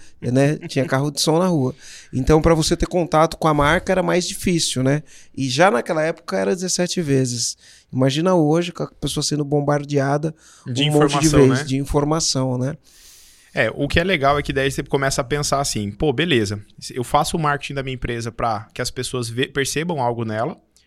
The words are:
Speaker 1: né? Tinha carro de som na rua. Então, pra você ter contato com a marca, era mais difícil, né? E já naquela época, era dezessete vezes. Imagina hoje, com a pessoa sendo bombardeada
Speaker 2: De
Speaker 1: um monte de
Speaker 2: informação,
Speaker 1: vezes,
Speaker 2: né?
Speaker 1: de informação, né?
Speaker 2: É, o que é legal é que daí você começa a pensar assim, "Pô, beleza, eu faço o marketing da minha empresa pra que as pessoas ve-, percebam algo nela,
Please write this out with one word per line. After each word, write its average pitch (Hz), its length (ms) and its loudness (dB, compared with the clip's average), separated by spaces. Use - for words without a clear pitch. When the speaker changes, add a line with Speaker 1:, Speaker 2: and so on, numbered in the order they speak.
Speaker 1:
né? 139 360 2
Tinha 135 180 0
carro 135 260 0
de - 100 -4
som 160 160 2
na 185 100 2
rua. 139 280 0
Então, 156 300 4
pra 165 140 6
você 160 220 2
ter - 100 -2
contato 160 500 2
com - 100 0
a 311 60 4
marca, 160 380 2
era 185 100 2
mais 175 260 0
difícil, 170 540 -2
né? 143 220 0
E 135 120 -2
já 147 220 4
naquela 208 320 0
época, 165 360 -4
era 190 180 0
dezessete 180 480 -2
vezes. 131 520 0
Imagina 135 400 2
hoje, 170 380 2
com - 100 -8
a 143 60 -6
pessoa 147 240 -4
sendo 147 220 -2
bombardeada 143 880 0
Speaker 2:
De 135 240 0
Speaker 1:
um 151 40 2
monte 147 260 6
de 151 80 4
Speaker 2:
informação, 147 120 4
Speaker 1:
vezes, 131 200 6
Speaker 2:
né? 147 60 -4
Speaker 1:
de 135 120 -2
informação, 139 800 -2
né? 135 200 -6
Speaker 2:
É, 113 200 0
o 185 120 -2
que - 120 0
é 170 40 4
legal 147 360 2
é - 20 -2
que 147 100 -6
daí 135 200 -2
você 143 100 -6
começa 139 400 -2
a - 20 -4
pensar 143 360 -2
assim, 104 320 -4
"Pô, 151 200 0
beleza, 117 480 0
eu 123 120 -6
faço 147 340 0
o - 20 -4
marketing 143 360 -2
da 139 80 -4
minha 131 100 -8
empresa 117 380 -6
pra 110 420 -4
que - 80 -6
as 120 80 -4
pessoas 123 400 -6
ve-, 123 180 -2
percebam 147 540 -2
algo 120 240 -2
nela, 110 320 -4